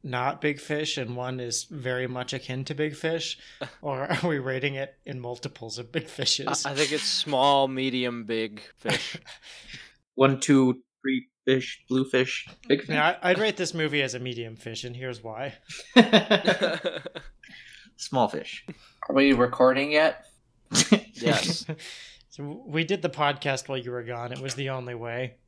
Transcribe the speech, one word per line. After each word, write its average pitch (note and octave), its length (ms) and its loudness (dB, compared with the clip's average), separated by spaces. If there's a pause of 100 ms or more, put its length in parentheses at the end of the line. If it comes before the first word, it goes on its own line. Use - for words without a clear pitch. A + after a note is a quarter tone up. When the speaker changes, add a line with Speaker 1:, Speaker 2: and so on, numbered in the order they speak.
Speaker 1:
not B2+ 380 -2
big D3+ 200 -2
fish D3+ 380 -4
and B2 180 -6
one B2+ 240 -6
is A#2+ 240 -6
very B2+ 420 -4
much B2 280 -6
akin C3 320 -6
to D3+ 80 -6
big D3+ 200 -2
fish? D#3+ 440 -4 (220)
Speaker 2:
<laughs> - 220 -12
Speaker 1:
Or C#3 300 -4
are - 160 0
we D3+ 100 0
rating C3 360 -2
it C3+ 200 -8 (120)
in B2+ 120 -8
multiples A#2+ 600 -10
of A2 140 -12
big D#3+ 160 -4
fishes? C3+ 580 -2
Speaker 2:
I, C#3 60 -2
I - 20 -6
think C#3 180 2
it's D3 120 -2
small, C#3 640 4
medium, B2 560 -2
big A2 380 -4 (140)
fish. - 400 -4 (520)
Speaker 1:
<laughs> - 460 -20
Speaker 3:
One, C3+ 260 6
two, C3 420 6 (200)
three C3+ 260 -2 (180)
fish, C3 420 0
blue C3 200 2
fish, - 380 0 (220)
big D3+ 140 4
fish. - 120 -12
Speaker 1:
Yeah, D#3 280 4
I, F3+ 80 2
I'd F#3 80 4
rate G#3+ 180 0
this F3 180 -4
movie D3+ 280 0
as B2 120 -2
a B2 60 -8
medium A#2+ 360 -8
fish, A2+ 280 -10
and B2 100 -10
here's B2 280 -8
why. A#2 320 -8 (420)
Speaker 3:
<laughs> G3 760 4 (1200)
Small B2 320 0
fish. - 380 -10 (420)
Speaker 4:
Are - 60 -4
we C#3 180 8
recording B2+ 600 4
yet? D#3 320 4 (460)
Speaker 3:
<laughs> - 200 2 (240)
Speaker 2:
Yes. - 560 0
Speaker 1:
<laughs> D#3 40 -6 (580)
So D#3 320 -12
we D#3+ 200 0
did F3+ 180 -2
the F3 80 0
podcast C#3+ 580 0
while C3+ 80 -4
you B2 140 -6
were B2 140 -6
gone. A#2+ 280 -8
It C3+ 60 -8
was C3 160 -6
the C3+ 160 -4
only B2 240 -6
way. A#2+ 400 -6 (140)